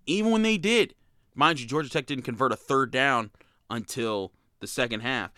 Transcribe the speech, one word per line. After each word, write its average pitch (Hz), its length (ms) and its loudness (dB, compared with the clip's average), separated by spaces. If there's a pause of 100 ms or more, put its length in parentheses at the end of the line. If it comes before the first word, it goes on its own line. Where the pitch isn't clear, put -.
even 208 240 2
when 220 120 4
they 220 140 2
did, 202 380 2 (400)
mind 151 260 2
you, 120 60 -10
Georgia 139 240 -2
Tech 147 160 -2
didn't 131 180 -6
convert 127 280 0
a 107 40 -4
third 135 340 0
down 127 400 2 (380)
until 110 640 -4 (280)
the - 60 -10
second 117 340 -2
half. 117 380 -4